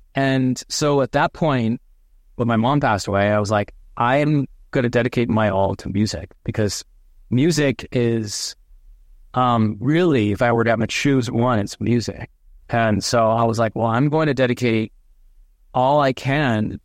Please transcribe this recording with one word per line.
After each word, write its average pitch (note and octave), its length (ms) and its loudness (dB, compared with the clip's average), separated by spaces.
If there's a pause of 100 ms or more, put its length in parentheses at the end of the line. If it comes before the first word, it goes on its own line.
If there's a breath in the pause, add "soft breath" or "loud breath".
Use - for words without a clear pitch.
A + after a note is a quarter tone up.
(160)
And C3 540 0
so C#3+ 320 0
at B2 100 -2
that D3+ 220 0
point, B2+ 480 0 (540)
when A#2 120 -2
my A#2 80 2
mom B2 240 2
passed A#2 280 0
away, G2+ 240 2
I G#2 80 2
was G2+ 120 -2
like, G#2 220 0 (240)
"I'm C#3+ 500 2 (240)
gonna B2 180 0
dedicate B2 400 0
my G#2+ 200 2
all F#2+ 260 0
to - 140 -10
music," G2+ 420 -2 (140)
because G#2+ 400 -4 (440)
music C#3+ 600 0
is, A#2 640 -2 (800)
um, A#2 480 2
really, C#3 500 2
if G2 100 -4
I A#2+ 120 2
were A#2 100 2
to A2+ 60 2
have A2+ 100 2
to A2+ 80 -2
choose C3 420 0
one, A#2 300 0
it's G2+ 220 -6
music. A2 480 -4 (400)
And A2 340 0
so A2+ 260 2
I A2+ 140 2
was A2+ 160 0
like, A2+ 160 -2
"Well, A2+ 120 -2
I'm A#2+ 200 0
going D#3 200 0
to C#3+ 60 0
dedicate A#2+ 600 0 (800)
all C3+ 260 2
I C3+ 140 2
can B2+ 720 -2